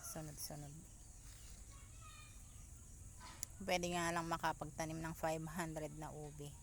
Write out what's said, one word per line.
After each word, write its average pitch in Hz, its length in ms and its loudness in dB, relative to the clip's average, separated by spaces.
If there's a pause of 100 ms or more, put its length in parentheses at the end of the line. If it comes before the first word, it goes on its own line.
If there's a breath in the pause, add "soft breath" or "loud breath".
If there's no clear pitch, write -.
(100)
sunod-sunod. 147 600 -4 (3000 loud breath)
Pwede 180 320 8
nga 170 160 8
lang 170 160 6
makapagtanim 160 720 4
ng 160 160 0
five 160 260 4 (140)
hundred 156 400 0
na 151 160 -4
ube. 147 400 -6 (120)